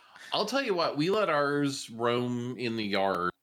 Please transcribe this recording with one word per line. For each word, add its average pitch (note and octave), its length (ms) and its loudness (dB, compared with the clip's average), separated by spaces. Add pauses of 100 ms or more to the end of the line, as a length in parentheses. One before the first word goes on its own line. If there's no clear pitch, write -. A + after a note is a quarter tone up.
(340)
I'll G3 120 0
tell C4 160 0
you A#3 120 0
what, D3+ 220 0
we D#3 140 2
let G#3 180 2
ours C#3+ 640 0
roam A#2+ 640 0
in A2+ 200 -4
the A2 80 -2
yard. F#2+ 480 0 (100)